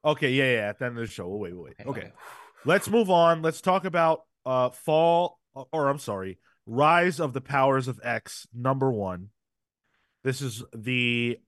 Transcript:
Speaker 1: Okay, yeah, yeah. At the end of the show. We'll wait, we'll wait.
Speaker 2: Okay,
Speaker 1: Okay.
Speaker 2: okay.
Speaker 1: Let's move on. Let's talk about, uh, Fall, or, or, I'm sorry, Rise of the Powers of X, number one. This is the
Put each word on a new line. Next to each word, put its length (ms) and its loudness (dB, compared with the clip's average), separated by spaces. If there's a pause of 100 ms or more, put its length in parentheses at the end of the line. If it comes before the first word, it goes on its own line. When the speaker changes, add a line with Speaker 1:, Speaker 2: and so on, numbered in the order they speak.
Speaker 1:
Okay, 260 0
yeah, 220 2
yeah. 160 0
At 100 -8
the 80 -6
end 120 -8
of 80 -6
the 60 -14
show. 160 -10
We'll 100 -8
wait, 160 -8
we'll 100 -14
wait. 160 -20
Speaker 2:
Okay, 100 -10
Speaker 1:
Okay. 100 -6
Speaker 2:
okay. 120 -16 (520)
Speaker 1:
Let's 240 2
move 220 2
on. 320 6
Let's 180 -2
talk 240 0
about, 380 2 (240)
uh, 240 2
Fall, 680 2 (160)
or, 180 -16
or, 160 0
I'm 100 0
sorry, 400 -8 (280)
Rise 540 2
of 120 -2
the 80 -6
Powers 480 2
of 140 -8
X, 520 -8
number 360 0
one. 400 -6 (920)
This 180 -2
is 200 -8 (120)
the 720 -2